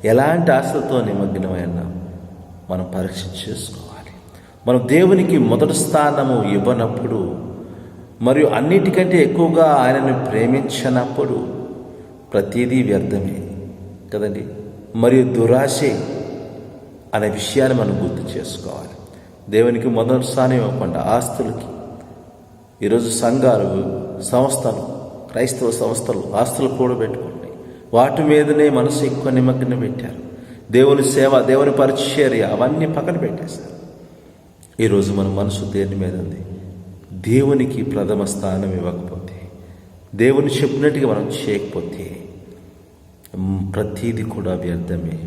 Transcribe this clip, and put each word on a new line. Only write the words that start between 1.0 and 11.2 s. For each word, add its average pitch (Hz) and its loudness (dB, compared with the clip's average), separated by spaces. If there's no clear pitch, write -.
నిమగ్నమై 95 -2
ఉన్నాం? 87 -6
మనం 92 -4
పరీక్ష 92 -6
చేసుకోవాలి. - -12
మనం 123 2
దేవునికి 180 6
మొదటి 117 4
స్థానము 135 2
ఇవ్వనప్పుడు, 113 0
మరియు 135 6
అన్నిటికంటే 175 4
ఎక్కువగా 165 4
ఆయనను 135 4
ప్రేమించనప్పుడు 123 0